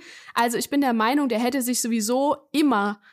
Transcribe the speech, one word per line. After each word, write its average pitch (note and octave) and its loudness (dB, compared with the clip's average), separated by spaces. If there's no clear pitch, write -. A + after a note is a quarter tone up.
Also A#3+ 0
ich - -6
bin C#4+ 2
der C4 2
Meinung, B3 0
der A3+ 0
hätte B3 -2
sich A#3+ -2
sowieso A#3+ 0
immer G#3+ 0